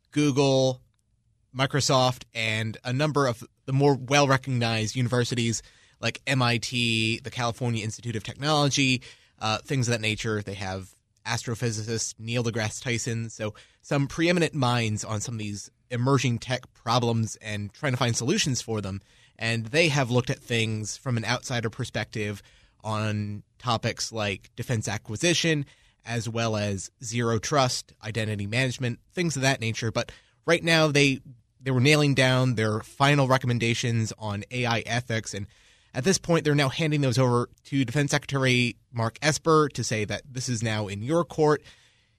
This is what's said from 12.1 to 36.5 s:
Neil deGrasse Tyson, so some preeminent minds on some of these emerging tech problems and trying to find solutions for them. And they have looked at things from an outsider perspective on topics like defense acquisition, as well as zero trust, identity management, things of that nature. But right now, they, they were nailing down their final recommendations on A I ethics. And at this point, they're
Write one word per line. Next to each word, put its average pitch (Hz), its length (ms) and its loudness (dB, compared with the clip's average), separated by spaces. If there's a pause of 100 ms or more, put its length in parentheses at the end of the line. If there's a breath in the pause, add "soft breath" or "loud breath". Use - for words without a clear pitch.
Neil 117 240 -2
deGrasse 110 400 -4
Tyson, 113 480 -4
so 107 240 -8 (280 soft breath)
some 139 260 0
preeminent 170 440 0
minds 120 520 0
on 107 160 -6
some 117 160 -8
of - 20 -10
these 104 320 -10 (220)
emerging 123 480 2
tech - 340 -8
problems 117 640 0
and 104 360 -8
trying 143 200 -4
to 120 60 -2
find 117 180 0
solutions 135 440 -2
for 110 200 -4
them. 95 200 -8 (360 soft breath)
And 113 300 -4
they 156 220 2
have 135 240 0
looked 123 180 2
at 131 80 -6
things 110 580 -4
from 123 200 -4
an 110 80 -2
outsider 117 440 -4
perspective 107 720 -6 (440 soft breath)
on 104 580 -4 (160)
topics 117 540 -2
like 104 420 -4
defense 117 320 -4
acquisition, 147 800 -2 (400 soft breath)
as 117 220 -4
well 113 280 -2
as 104 360 -4 (100)
zero 117 380 0
trust, - 540 0 (100)
identity 107 420 -4
management, 120 540 -2 (120)
things 170 220 -2
of 135 80 -4
that 135 180 2
nature. 113 300 -4
But 117 220 -4 (340 soft breath)
right 165 160 4
now, 160 240 4
they, 139 320 4 (420)
they 131 120 -2
were 127 80 4
nailing 147 340 6
down 127 400 4
their 110 240 0
final 139 480 2
recommendations 117 920 0
on 104 320 -6
A 123 140 -2
I 117 200 0
ethics. 117 480 -4
And 101 140 -8 (440 soft breath)
at 127 120 -6
this 185 140 4
point, 165 260 2
they're 147 100 4